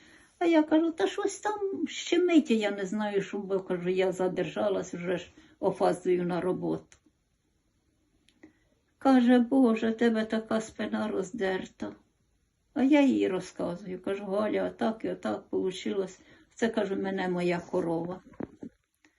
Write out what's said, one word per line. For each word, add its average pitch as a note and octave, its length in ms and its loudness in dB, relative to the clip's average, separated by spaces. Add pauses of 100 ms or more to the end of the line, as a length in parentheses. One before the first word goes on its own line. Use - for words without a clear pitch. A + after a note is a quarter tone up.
(400)
А F4+ 60 2
я E4 160 6
кажу: D#4+ 300 2
«Та F#4+ 140 0
щось - 340 -4
там G4+ 480 -4
щемить, F4 600 2
я G#3+ 200 2
не G3+ 160 -4
знаю, G#3 360 -2
що, - 160 -8
бо, F#3+ 220 -2
кажу, F3+ 280 -4
я F#3 240 2
задержалась, F#3 840 -2
вже F3 240 -4
ж - 140 -14 (280)
опаздую F3+ 640 0
на F3 160 -2
роботу». E3+ 560 -4 (2000)
Каже: B3+ 400 6
«Боже, A#3 540 4
тебе A3 320 2
така A3 360 -2
спина G#3+ 480 -6
роздерта». F#3+ 840 -4 (840)
А B3 80 0
я C#4+ 200 6
їй G#3+ 260 4
розказую, F3+ 760 -6
кажу: G3 220 -6
«Галя, G3+ 400 -2
отак A3+ 400 -4
і F3+ 60 -4
отак G3+ 380 -6
получилось. F#3+ 720 -4 (340)
Це, A#3 140 0
кажу, G3 280 -2
мене F#3+ 320 -2
моя F3 320 0 (100)
корова». E3+ 520 -4 (960)